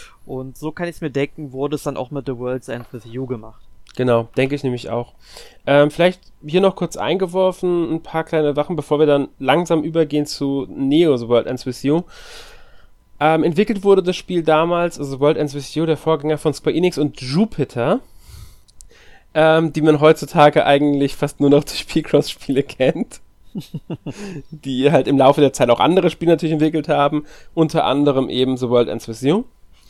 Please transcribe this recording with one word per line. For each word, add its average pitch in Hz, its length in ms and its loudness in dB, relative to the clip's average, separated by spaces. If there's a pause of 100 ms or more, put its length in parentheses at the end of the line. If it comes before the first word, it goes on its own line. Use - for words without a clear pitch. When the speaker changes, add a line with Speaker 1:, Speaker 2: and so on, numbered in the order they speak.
(240)
Speaker 1:
Und 131 320 -12
so 156 140 -10
kann 175 180 -8
ich's 165 120 -12
mir 156 100 -6
denken, 139 420 -6
wurde 139 220 -6
es 143 80 -6
dann 143 140 -6
auch 123 160 -8
mit 143 140 -8
The 127 120 -6
World's 127 300 -6
End 120 240 -10
With 117 140 -16
You 123 200 -10
gemacht. 110 340 -10 (360)
Speaker 2:
Genau, 120 300 0 (100)
denke 135 200 0
ich 139 80 -6
nämlich 123 260 -6
auch. 120 220 -6 (540)
Ähm, 147 220 4
vielleicht 180 320 0 (240)
hier 151 160 0
noch 190 140 2
kurz 170 220 -6
eingeworfen, 180 960 -2
ein 160 100 -4
paar 160 220 -6
kleine 151 280 0
Sachen, 147 220 -4
bevor 147 240 -2
wir 156 80 4
dann 143 220 2 (100)
langsam 156 460 0
übergehen 151 420 0
zu 139 420 -4
Neo, 139 480 2
The 117 120 -6
World 120 180 2
Ends 123 180 -6
With 127 200 -8
You. 156 180 0 (1200)
Ähm, 156 240 2
entwickelt 190 400 0
wurde 196 180 2
das 180 140 -4
Spiel 175 260 -4
damals, 170 560 0
also 139 140 -8
The 131 80 -10
World 147 160 2
Ends 143 180 -4
With 139 220 -12
You, 160 100 -2
der 156 100 0
Vorgänger 156 420 -2
von 151 140 -2
Square - 220 -4
Enix 175 240 0
und 147 220 -4
Jupiter, 143 800 -2 (1300)
ähm, 160 400 4
die 151 100 -2
man 151 180 6
heutzutage 151 640 4
eigentlich 143 480 2
fast - 240 -4
nur 143 120 4
noch 147 120 6
durch - 240 -12
Picross-Spiele - 800 -2
kennt. - 560 -4 (340)
<laughs> 170 960 -12
Die 135 400 0
halt 135 160 4
im 135 120 2
Laufe 135 220 6
der 139 120 4
Zeit 120 180 2
auch 117 80 4
andere 165 320 4
Spiele 170 220 0
natürlich 160 220 0
entwickelt 156 340 0
haben, 143 380 0 (280)
unter 160 300 0
anderem 139 440 2
eben 127 280 0
The 123 120 -4
World 120 200 4
Ends - 180 -8
With 113 160 -12
You. 175 220 0 (460)